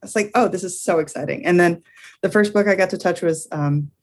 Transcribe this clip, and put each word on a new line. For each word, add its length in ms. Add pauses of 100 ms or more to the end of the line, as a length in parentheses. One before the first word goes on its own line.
It's 120
like, 200
"Oh, 120
this 160
is 160
so 200
exciting." 440
And 160
then 220 (400)
the 80
first 240
book 140
I 80
got 160
to 80
touch 240
was, 280
um, 380 (140)